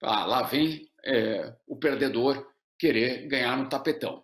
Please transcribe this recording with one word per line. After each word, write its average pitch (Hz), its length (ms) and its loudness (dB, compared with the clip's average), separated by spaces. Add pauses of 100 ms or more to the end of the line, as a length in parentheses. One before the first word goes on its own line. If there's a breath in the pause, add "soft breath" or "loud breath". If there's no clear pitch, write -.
ah, 104 240 0
lá 117 180 2
vem, 151 460 -2 (160)
é, 110 500 0 (120)
o - 100 -10
perdedor 139 680 0 (320)
querer 127 480 2
ganhar 127 300 0
no 135 120 -2
tapetão, - 540 -2